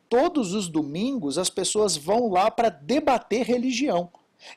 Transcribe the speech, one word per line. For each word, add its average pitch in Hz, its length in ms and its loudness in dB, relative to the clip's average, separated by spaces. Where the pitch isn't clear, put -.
todos 262 460 2
os 196 160 -4
domingos, 156 680 -2
as 180 120 -2
pessoas 196 480 0
vão 208 320 0
lá 190 200 4
pra 226 200 2
debater 226 760 0
religião. 240 640 0